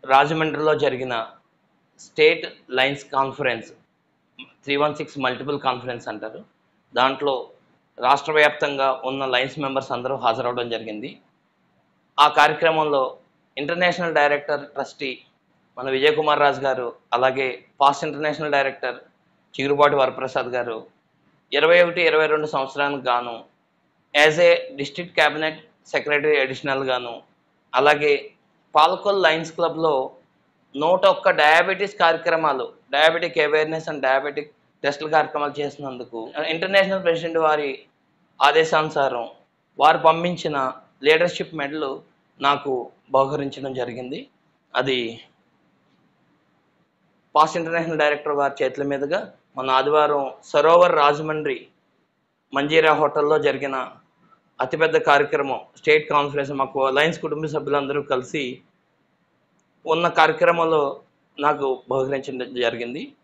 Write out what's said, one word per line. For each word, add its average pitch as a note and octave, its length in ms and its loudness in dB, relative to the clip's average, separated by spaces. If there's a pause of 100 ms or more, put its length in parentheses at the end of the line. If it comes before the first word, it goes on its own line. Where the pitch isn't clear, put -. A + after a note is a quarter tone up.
(140)
రాజమండ్రిలో D3+ 600 4 (100)
జరిగిన B2+ 300 -2 (880)
స్టేట్ D#3 400 2 (340)
లయన్స్ C#3 280 0 (100)
కాన్ఫరెన్స్, C3 540 -4 (920)
త్రీ C#3+ 180 -2
వన్ D3 160 -2
సిక్స్ D3 260 -12
మల్టిపుల్ C3 420 -4
కాన్ఫరెన్స్ B2 460 -6
అంటారు, A2 280 -12 (540)
దాంట్లో C3+ 400 0 (640)
రాష్ట్ర C#3 400 0
వ్యాప్తంగా C#3+ 500 0 (200)
ఉన్న C3+ 140 -6 (120)
లయన్స్ C3+ 300 -2
మెంబర్స్ C3+ 320 -6
అందరూ B2+ 180 -6 (100)
హాజరవడం A#2+ 500 -2
జరిగింది. A2 360 -10 (1080)
ఆ D3 80 6 (120)
కార్యక్రమంలో D3+ 640 2 (540)
ఇంటర్నేషనల్ E3+ 640 -2
డైరెక్టర్ D3 420 0 (120)
ట్రస్టీ C3+ 360 -10 (680)
మన B2+ 180 -10
విజయ్ D3 240 2
కుమార్ D3 260 2
రాజు C3+ 220 2
గారు, B2+ 220 -2 (280)
అలాగే C3 300 0 (340)
పాస్ట్ C#3+ 260 2
ఇంటర్నేషనల్ D3+ 500 -4
డైరెక్టర్ C3 400 -2 (580)
చిగురుపాటి C#3+ 460 2
వరప్రసాద్ B2+ 560 -2
గారు A#2 220 -6 (720)
ఇరవై D#3 320 4
ఒకటి E3+ 240 -4
ఇరవై D#3 240 4
రెండు D3+ 220 -2
సంవత్సరానికి C#3+ 540 -4
గాను A#2+ 280 -2 (800)
as D3+ 220 4 (120)
a - 20 8 (280)
డిస్ట్రిక్ట్ F3 400 -8
క్యాబినెట్ D#3 400 0 (340)
సెక్రటరీ D3 520 0
అడిషనల్ C3+ 460 -4
గాను, B2 240 -4 (580)
అలాగే D3 400 4 (640)
పాలకొల్ F#3 520 2
లయన్స్ D#3+ 300 0
క్లబ్‌లో D#3+ 380 0 (800)
నూట E3+ 280 0 (120)
ఒక్క F#3+ 160 0 (120)
డయాబెటీస్ F3+ 600 2
కార్యక్రమాలు, D#3+ 640 0 (280)
diabetic E3 400 2 (120)
awareness D#3 460 0
and D3 160 -8
diabetic C#3+ 400 -2 (360)
టెస్టుల C#3+ 300 -4
కార్యక్రమాలు D3 460 0
చేసినందుకు C3 580 -10 (340)
ఇంటర్నేషనల్ F#3+ 540 0
ప్రెసిడెంట్ E3 400 -2
వారి D3+ 240 0 (720)
ఆదేశానుసారం D3 840 2 (520)
వారు D#3 280 4
పంపించిన E3 500 0 (500)
లీడర్‌షిప్ D#3+ 540 2
మెడల్ C#3+ 300 -6 (500)
నాకు C#3 320 0 (420)
బహుకరించడం C3+ 640 -2
జరిగింది. B2 380 -10 (560)
అది C3 240 -2 (2250)
పాస్ట్ D#3 260 2
ఇంటర్నేషనల్ E3 420 -4
డైరెక్టర్ D3 380 0
వారి C#3 200 0
చేతుల C3+ 320 -2
మీదుగా C#3+ 280 -4 (360)
మన C3 220 -4
ఆదివారం D3 460 2 (280)
సరోవర్ E3+ 500 6
రాజమండ్రి D3+ 560 0 (920)
మంజీరా D#3 480 4
హోటల్లో D3+ 360 2 (100)
జరిగిన C3+ 300 -2 (880)
అతిపెద్ద D#3 320 0 (120)
కార్యక్రమం, C#3+ 520 2 (200)
స్టేట్ D3+ 240 4 (100)
కాన్ఫరెన్స్, C#3+ 460 -2
మాకు C3+ 200 -2 (160)
Alliance D#3+ 280 2
కుటుంబ D#3 300 -4
సభ్యులందరూ C#3 460 -2 (120)
కలిసి B2+ 300 -4 (1400)
ఉన్న D#3+ 220 0 (120)
కార్యక్రమంలో D#3+ 640 4 (560)
నాకు C#3+ 280 0 (240)
బహుకరించడం C3 640 -4 (100)
జరిగింది. A#2 380 -4 (220)